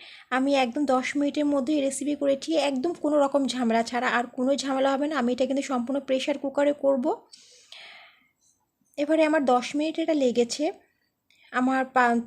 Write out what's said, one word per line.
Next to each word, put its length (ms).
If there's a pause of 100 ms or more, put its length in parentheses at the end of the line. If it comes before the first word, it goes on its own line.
(300)
আমি 260
একদম 300
দশ 300
মিনিটের 300
মধ্যে 280
এই 80
রেসিপি 340
করেছি, 420
একদম 360
কোনো 240
রকম 300
ঝামেলা 360
ছাড়া, 240
আর 200
কোনো 280
ঝামেলা 360
হবে 160
না। 100
আমি 160
এটা 120
কিন্তু 180
সম্পূর্ণ 360
প্রেশার 380
কুকারে 360
করব। 320 (1900)
এবারে 280
আমার 200
দশ 300
মিনিট 240
এটা 140
লেগেছে। 520 (880)
আমার 340
পা-, 420